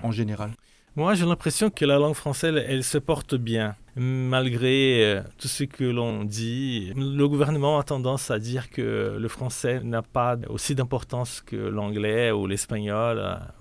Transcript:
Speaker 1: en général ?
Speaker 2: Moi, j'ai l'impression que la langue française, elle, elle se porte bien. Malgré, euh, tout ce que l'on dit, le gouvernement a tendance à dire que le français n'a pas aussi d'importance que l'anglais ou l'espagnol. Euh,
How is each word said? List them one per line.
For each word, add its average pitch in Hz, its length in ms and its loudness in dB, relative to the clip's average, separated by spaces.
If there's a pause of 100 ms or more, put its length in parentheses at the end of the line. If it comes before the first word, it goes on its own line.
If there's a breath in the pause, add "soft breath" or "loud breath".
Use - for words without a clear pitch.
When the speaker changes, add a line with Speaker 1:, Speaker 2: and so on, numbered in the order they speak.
Speaker 1:
en 117 80 0
général ? 107 400 -2 (460 soft breath)
Speaker 2:
Moi, 170 160 4
j'ai 170 120 4
l'impression 175 440 2
que - 160 0
la 139 120 6
langue 147 160 4
française, 156 440 -2
elle, 127 100 0
elle 131 160 0
se 147 140 0
porte 143 380 -2
bien. 113 420 0 (180)
Malgré, 127 1120 4
euh, 101 160 4 (160)
tout - 100 -8
ce - 160 -2
que 135 220 -2
l'on 117 400 0
dit, 113 680 -4
le 139 360 2
gouvernement 147 500 2
a 143 40 0
tendance 131 480 -2
à 110 60 0
dire 123 320 -6
que 107 480 -2
le 113 120 -4
français 127 520 -4
n'a 117 200 -4
pas 123 340 0 (140)
aussi 113 260 -2
d'importance 123 640 -4
que - 160 -12
l'anglais 104 760 0
ou 101 160 0
l'espagnol. 107 680 -2
Euh, 95 180 -4 (260)